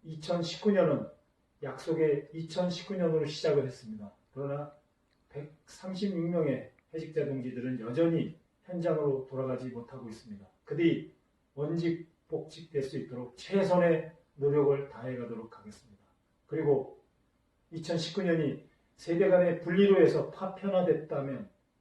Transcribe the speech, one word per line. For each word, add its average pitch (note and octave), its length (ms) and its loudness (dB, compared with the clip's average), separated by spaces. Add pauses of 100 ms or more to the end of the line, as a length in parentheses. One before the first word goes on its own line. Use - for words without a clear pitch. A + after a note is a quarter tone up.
이천십구 E3+ 680 -2
년은 D3+ 340 2 (560)
약속의 C#3+ 720 -2
이천십구 F3+ 640 -4
년으로 D#3+ 300 0
시작을 C#3+ 400 0
했습니다. G#2+ 440 -12 (220)
그러나 C#3+ 400 -8 (560)
백삼십육 E3+ 1000 -6
명의 D3+ 420 -2 (220)
해직자 D3+ 320 -4
동지들은 B2+ 540 -6
여전히 D#3 580 0 (260)
현장으로 D3+ 640 -2
돌아가지 C3 400 -6
못하고 A#2+ 400 -14
있습니다. G#2 380 -16 (180)
그들이 E3 480 0 (420)
원직 E3 540 -2 (200)
복직될 D3 560 -6
수 - 120 -8
있도록 B2 400 -10
최선의 F3+ 760 2 (240)
노력을 C#3 520 2
다해 B2 300 -10
가도록 A2+ 400 -10
하겠습니다. - 420 -20 (460)
그리고 D3 560 0 (680)
이천십구 E3 500 -4
년이 D#3+ 420 0 (320)
세대 E3+ 320 2
간의 F3+ 320 6
분리로 F#3 400 6
해서 D3 300 6
파편화됐다면 D#3 1200 -2 (300)